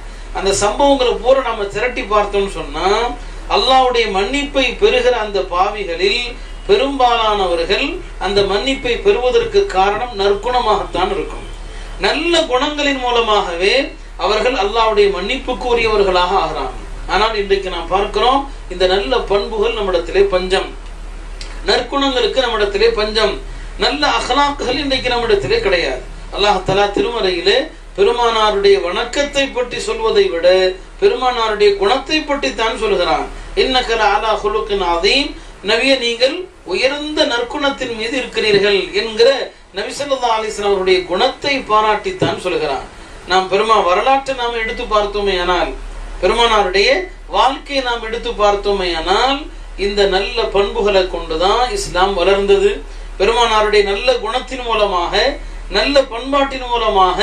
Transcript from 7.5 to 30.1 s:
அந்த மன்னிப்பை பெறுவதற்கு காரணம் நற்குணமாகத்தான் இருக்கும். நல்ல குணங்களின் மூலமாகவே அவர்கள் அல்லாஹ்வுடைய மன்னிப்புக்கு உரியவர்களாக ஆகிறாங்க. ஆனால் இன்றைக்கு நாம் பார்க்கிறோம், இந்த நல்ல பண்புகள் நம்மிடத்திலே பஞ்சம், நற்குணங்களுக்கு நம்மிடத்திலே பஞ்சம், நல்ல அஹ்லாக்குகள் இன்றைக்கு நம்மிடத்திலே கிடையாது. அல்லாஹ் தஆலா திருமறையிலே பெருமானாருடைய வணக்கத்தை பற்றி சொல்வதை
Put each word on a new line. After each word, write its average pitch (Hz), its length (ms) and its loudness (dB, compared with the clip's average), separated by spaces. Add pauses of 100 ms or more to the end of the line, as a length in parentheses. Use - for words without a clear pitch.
அந்த 196 240 0
மன்னிப்பை 240 540 0
பெறுவதற்கு 226 720 2
காரணம் 208 520 0
நற்குணமாகத்தான் 202 920 0
இருக்கும். - 360 -6 (540)
நல்ல 277 400 0
குணங்களின் 277 600 0
மூலமாகவே 214 720 2 (420)
அவர்கள் 214 400 0
அல்லாஹ்வுடைய 208 540 2
மன்னிப்புக்கு 247 580 -4
உரியவர்களாக 202 680 2
ஆகிறாங்க. 151 400 -2 (320)
ஆனால் 214 280 0
இன்றைக்கு 196 340 0
நாம் 170 240 -6
பார்க்கிறோம், 233 460 2 (300)
இந்த 180 160 0
நல்ல 202 320 0
பண்புகள் 220 600 0
நம்மிடத்திலே 180 440 0
பஞ்சம், 185 460 0 (1000)
நற்குணங்களுக்கு 254 720 0
நம்மிடத்திலே 220 480 0
பஞ்சம், 214 460 0 (440)
நல்ல 269 300 -2
அஹ்லாக்குகள் 269 760 0
இன்றைக்கு 262 240 -2
நம்மிடத்திலே 226 520 0
கிடையாது. 165 420 -2 (300)
அல்லாஹ் 190 320 0
தஆலா 196 260 2
திருமறையிலே 202 680 0 (360)
பெருமானாருடைய 214 840 4
வணக்கத்தை 240 680 -2
பற்றி 240 340 -4
சொல்வதை 220 440 2